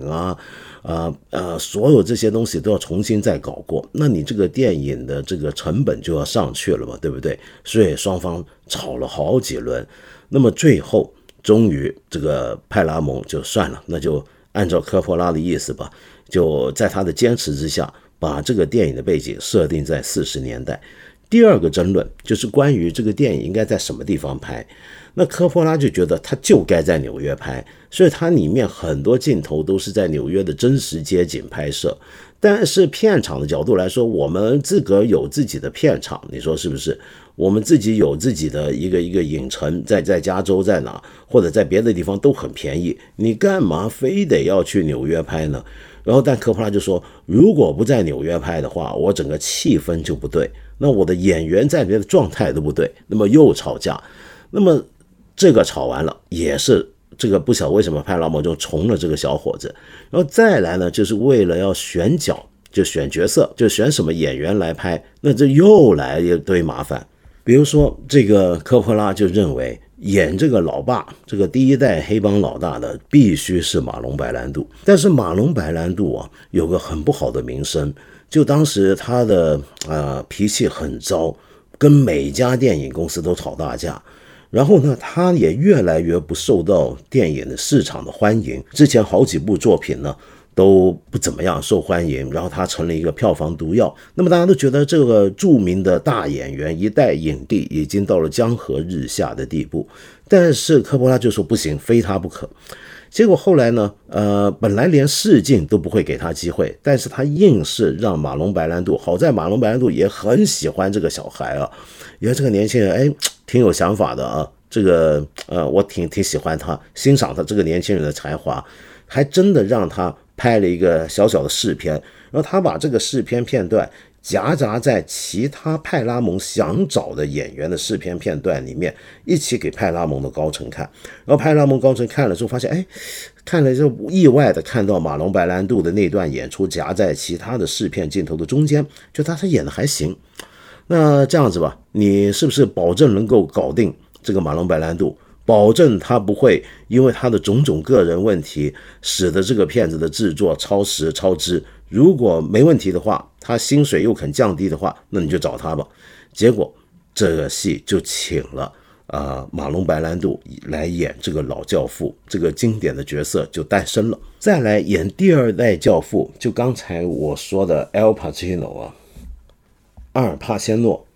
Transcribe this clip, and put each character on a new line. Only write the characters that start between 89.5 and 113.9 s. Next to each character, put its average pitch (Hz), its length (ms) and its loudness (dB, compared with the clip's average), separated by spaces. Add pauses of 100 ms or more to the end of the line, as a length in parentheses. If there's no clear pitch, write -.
作 90 220 4
品 67 240 -6
呢 69 140 -6 (400)
都 95 360 6 (200)
不 - 80 -4
怎 - 120 -2
么 78 120 -8
样 90 180 0
受 101 180 0
欢 85 260 -2
迎， 67 260 -6
然 78 100 -4
后 90 80 -6
他 87 160 -4
成 80 220 -4
了 85 60 -2
一 80 60 -2
个 82 120 -2
票 104 200 0
房 78 240 -4
毒 80 200 -4
药。 107 200 2 (200)
那 180 80 0
么 180 60 4
大 175 60 4
家 175 120 4
都 190 80 6
觉 143 160 0
得 143 120 2
这 147 220 2
个 104 240 4
著 143 300 4
名 92 240 0
的 90 160 2
大 107 280 -2
演 69 240 -6
员， 76 260 -6
一 98 120 0
代 113 240 2
影 73 340 -4
帝 98 220 -2
已 78 160 -4
经 98 180 -2
到 95 180 0
了 80 60 0
江 113 300 0
河 67 240 -6
日 82 260 -6
下 65 280 -6
的 67 100 -8
地 78 180 -4
步， - 240 -8 (400)
但 175 240 6
是 147 280 4
科 127 180 0
波 127 100 2
拉 127 80 4
就 120 140 2
说 101 140 0
不 95 120 -2
行， 76 220 -2
非 117 240 2
他 95 160 -2
不 90 100 -6
可。 - 220 -12 (640)
结 226 140 4
果 202 100 6
后 185 200 2
来 120 160 4
呢， 107 200 0 (160)
呃， 101 440 2
本 104 240 -2
来 120 120 2
连 147 200 4
试 151 340 4
镜 95 240 2
都 - 120 2
不 82 120 -4
会 95 140 0
给 73 140 -6
他 82 160 -6
机 85 160 -6
会， - 320 -4
但 143 160 2
是 - 100 -4
他 - 160 -6
硬 147 400 4
是 82 300 0
让 95 240 -2
马 69 180 -4
龙 82 160 -2
白 87 140 0
兰 85 180 -2
度， 92 140 0
好 - 180 -2
在 151 160 2
马 85 160 0
龙 101 120 0
白 113 100 2
兰 120 100 0
度 123 120 2
也 95 160 2
很 117 380 2
喜 - 220 -2
欢 95 240 -2
这 104 80 -2
个 82 100 0
小 - 160 -10
孩 - 320 -8
啊， 71 120 -4 (500)
因 101 80 -2
为 123 80 0
这 139 80 -2
个 131 80 2
年 104 160 2
轻 120 120 0
人， 98 120 2
哎， 139 240 2 (320)
挺 123 120 2
有 104 140 6
想 90 220 0